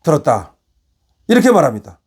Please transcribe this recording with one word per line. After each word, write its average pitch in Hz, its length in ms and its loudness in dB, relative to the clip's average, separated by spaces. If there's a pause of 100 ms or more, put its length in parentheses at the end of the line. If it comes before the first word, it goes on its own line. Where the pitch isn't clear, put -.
들었다. 139 540 -4 (720)
이렇게 240 240 2
말합니다. 123 560 -2